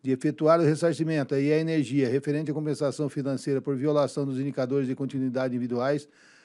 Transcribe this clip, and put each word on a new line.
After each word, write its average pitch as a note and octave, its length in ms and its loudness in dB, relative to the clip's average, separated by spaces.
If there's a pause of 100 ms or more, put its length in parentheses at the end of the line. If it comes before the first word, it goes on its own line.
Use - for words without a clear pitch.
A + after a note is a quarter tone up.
de C3 120 0
efetuar D3+ 480 4
o - 20 4
ressarcimento D#3 720 2
à C#3 60 2
E C#3+ 120 2
A D#3 60 4
Energia C#3+ 500 2
referente C#3+ 440 0
à - 20 -2
compensação D3+ 540 -2
financeira C3+ 520 -2
por C#3 140 -4
violação C#3+ 500 0
dos C3+ 140 -4
indicadores C3+ 480 -2
de C3 80 -2
continuidade C3 640 -2
individuais, B2+ 520 -2 (360)